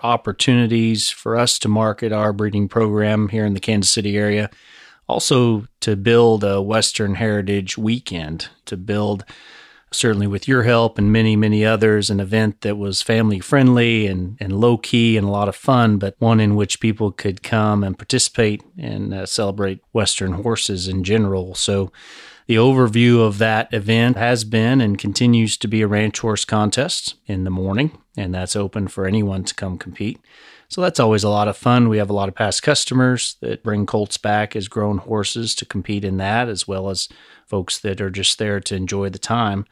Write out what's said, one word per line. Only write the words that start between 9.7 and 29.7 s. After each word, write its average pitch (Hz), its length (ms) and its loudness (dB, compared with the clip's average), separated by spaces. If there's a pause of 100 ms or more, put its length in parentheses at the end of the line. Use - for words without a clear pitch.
certainly 104 340 0
with 101 220 -4
your 127 160 4
help 117 340 2
and 104 140 4
many, 110 240 4
many 107 280 2
others, 107 460 2
an 98 100 0
event 104 420 0
that 104 160 -4
was 101 260 -4
family 110 360 0
friendly 120 680 4
and, 92 320 -4
and 98 200 -4
low 120 180 4
key 117 400 2
and 101 100 0
a - 20 -2
lot 101 200 0
of - 60 -6
fun, 117 420 2
but 98 220 -4
one 113 200 4
in 104 160 2
which 104 240 -2
people 107 320 0
could 95 320 -6
come 107 400 0
and 95 140 -4
participate - 640 -2 (140)
and, 104 360 -8
uh, 95 120 -8
celebrate 98 560 -2 (100)
Western 98 400 -2
horses 101 560 -4
in 92 160 -2
general. 95 500 0
So 98 380 -2 (560)
the 113 80 2
overview 120 680 6
of 104 140 2
that 110 340 0
event 113 460 2
has 120 280 0
been 117 360 2
and 104 160 0
continues 113 600 2
to 117 100 -6
be 110 140 0
a 104 60 2
ranch 104 320 0
horse 107 260 -2
contest 110 720 -2 (120)
in 95 160 -4
the 92 80 -4
morning, 98 400 -2 (260)
and 92 160 -6
that's 92 220 -6
open 101 320 -4
for 95 180 -6
anyone 98 380 -2
to - 100 -10
come 92 240 -8